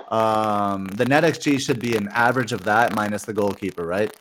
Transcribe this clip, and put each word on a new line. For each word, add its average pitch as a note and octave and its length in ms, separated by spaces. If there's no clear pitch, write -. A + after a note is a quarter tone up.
um, G#2+ 760
the G#2 180
net C#3+ 200
X D#3+ 120
G C#3+ 220
should C3+ 200
be A#2 160
an G#2 140
average A#2+ 440
of A2 100
that A2 320
minus G#2 280
the A2 100
goalkeeper, F#2+ 520
right? G2 360